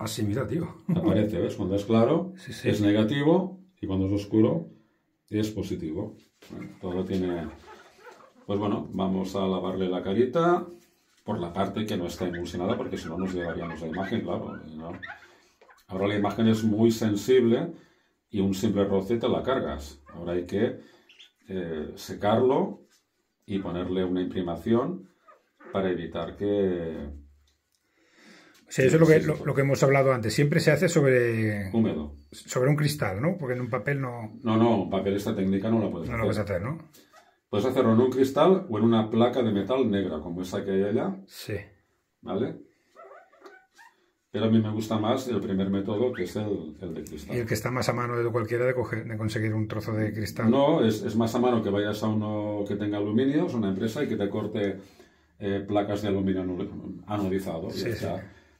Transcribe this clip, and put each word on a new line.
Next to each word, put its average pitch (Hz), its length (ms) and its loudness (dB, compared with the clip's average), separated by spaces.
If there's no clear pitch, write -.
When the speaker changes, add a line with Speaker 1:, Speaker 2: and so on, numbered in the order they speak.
Speaker 1:
Ah, 110 40 -4
sí, 110 160 -6
mira, 107 240 0
tío. - 300 -4
Speaker 2:
aparece, - 420 2
¿ves? - 180 -2
Cuando 95 200 -2
es 101 80 -2
claro, 127 540 4
Speaker 1:
Sí, - 160 -14
sí. - 160 -4
Speaker 2:
es 107 100 2
negativo, 143 800 2
y 107 40 -6
cuando 95 200 0
es 98 60 -2
oscuro, 110 540 2
es 107 220 -2
positivo. 90 680 -6
Bueno, - 200 -14
todo 92 240 -4
tiene. 90 420 -2
Pues 101 120 -2
bueno, 101 340 -2
vamos 95 440 -2
a 98 100 0
lavarle 95 440 -2
la 90 120 -2
carita 165 640 2
por 104 160 -4
la 85 140 -6
parte 95 320 -2
que 107 140 -4
no 85 80 -4
está 90 200 -4
emulsionada, 87 520 -4
porque 92 180 -6
si 90 120 -10
no 82 100 -8
nos 92 160 -4
llevaríamos 85 480 -6
la 82 60 -8
imagen, 95 340 -4
claro, 92 440 -6
y 78 80 -16
no. 80 180 -12
Ahora 95 200 -2
la 104 80 -2
imagen 101 320 2
es 110 160 4
muy 110 260 4
sensible 117 840 2
y 104 100 -2
un 98 140 0
simple 101 300 0
roce 98 340 0
te 120 100 0
la 82 140 0
cargas. - 580 -4
Ahora 85 180 -8
hay 90 140 -2
que, - 320 -2
eh, 82 480 -6
secarlo 127 840 2
y 98 140 -4
ponerle 92 460 -4
una 92 180 -2
imprimación 95 840 -2
para 95 180 0
evitar 85 460 -6
que 92 600 0
Speaker 1:
O - 40 -16
sea, 135 120 4
eso 131 120 6
es 160 40 6
lo 165 80 8
que, 156 60 10
Speaker 2:
Sí, - 80 6
sí, 156 40 -4
Speaker 1:
lo, 151 100 0
Speaker 2:
sí. - 100 -10
Speaker 1:
lo 139 80 0
que 131 80 2
hemos 135 200 2
hablado 135 300 6
antes. 113 200 -2
Siempre 147 280 4
se 160 100 4
hace 151 180 4
sobre 117 840 2
Speaker 2:
Húmedo. 85 420 0
Speaker 1:
sobre - 400 0
un 151 60 4
cristal, 120 440 0
¿no? 170 160 0
Porque 127 180 -4
en 123 80 -4
un 123 80 -4
papel 135 300 -2
no 117 320 -8
Speaker 2:
No, 110 120 2
no, 113 280 4
un 85 60 -6
papel 98 260 0
esta 101 180 -2
técnica 98 360 0
no 113 120 4
la 90 80 -2
puedes 85 180 -6
Speaker 1:
no 120 60 -6
Speaker 2:
hacer. 117 60 -4
Speaker 1:
lo 110 120 0
puedes 104 60 -2
hacer, 95 240 -2
¿no? 143 260 -6
Speaker 2:
Puedes 101 180 0
hacerlo 123 280 4
en 110 60 6
un 127 120 6
cristal 147 580 4
o 107 80 -2
en 110 60 4
una 113 260 4
placa 123 320 2
de 113 80 0
metal 104 400 0
negra, 90 300 -2
como 87 220 -8
esa 95 220 -6
que 98 60 -4
hay 95 140 2
allá. 113 320 -2
Speaker 1:
Sí. - 300 -10
Speaker 2:
¿Vale? - 340 -4
Pero 110 120 0
a 113 40 2
mí 110 140 6
me 107 80 -2
gusta 110 260 -2
más 117 300 0
el 110 140 -2
primer 95 300 0
método, 104 420 0
que - 100 -8
es - 140 -6
el, 92 440 -4
el 85 140 -10
de 80 80 -10
cristal. - 320 -12
Speaker 1:
Y 120 60 -2
el 113 80 -4
que 120 60 0
está 120 180 -4
más 123 160 -2
a 131 40 2
mano 120 240 -4
de 117 140 0
cualquiera 117 340 0
de 127 100 2
coger, 113 300 -4
de 113 140 -8
conseguir 110 340 -2
un 107 140 -2
trozo 107 260 -6
de 107 220 0
cristal. 110 340 -2
Speaker 2:
No, 139 360 6
es, 107 180 2
es 110 140 -4
más 113 180 2
a 123 60 2
mano 120 200 4
que 101 100 -2
vayas 104 340 0
a - 20 0
uno 104 600 -2
que 104 80 -2
tenga 104 220 -2
aluminios, 135 560 2
una 101 160 0
empresa, 113 340 -2
y 117 40 -2
que 113 80 -2
te 101 140 0
corte, 101 480 -2
eh, 98 260 -4
placas 101 360 0
de 104 60 -2
aluminio 95 340 0
anu-, 92 640 -8
anodizado, 95 640 -4
y - 20 -8
Speaker 1:
Sí, 92 80 -6
Speaker 2:
ya - 60 -4
Speaker 1:
sí. 120 40 -2
Speaker 2:
está. 87 260 -6